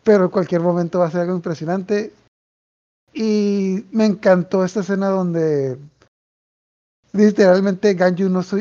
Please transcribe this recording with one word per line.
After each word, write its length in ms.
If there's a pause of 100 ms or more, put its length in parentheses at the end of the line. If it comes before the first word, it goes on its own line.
pero 220
en 60
cualquier 300
momento 380
va 80
a 40
ser 100
algo 140
impresionante. 760 (1000)
Y 800
me 140
encantó 580
esta 180
escena 260
donde 720 (1400)
literalmente 800
Ganyu 360
no 140
su-, 180